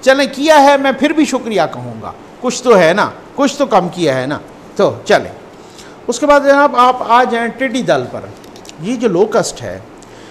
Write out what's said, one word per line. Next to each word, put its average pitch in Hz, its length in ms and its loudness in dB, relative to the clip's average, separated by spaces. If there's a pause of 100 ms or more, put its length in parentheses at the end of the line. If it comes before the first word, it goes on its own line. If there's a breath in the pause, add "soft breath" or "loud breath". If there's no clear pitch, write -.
चलें, 269 280 2
किया 302 260 2
है, 277 240 6
मैं 269 120 0
फिर 302 200 -2
भी 302 120 2
शुक्रिया 220 400 -2
कहूँगा, 120 480 -12 (280)
कुछ 240 220 -4
तो 240 100 4
है 175 200 4
ना, 185 200 -2 (240)
कुछ 277 220 0
तो 277 60 0
कम 180 240 0
किया 156 260 -2
है 127 120 -4
ना। 147 120 -6 (380)
तो 135 300 -2
चलें, 180 240 0 (800 loud breath)
उसके 247 160 -4
बाद 285 180 4
जनाब 277 320 2
आप 247 260 4
आ 233 220 2
जाएं 233 280 -2
टिड्डी 247 320 -4
दल 151 200 0
पर। 113 260 -12 (520)
ये 214 140 -6
जो 233 140 -2
लोकस्ट 196 520 -2
है, 95 220 -12 (480 loud breath)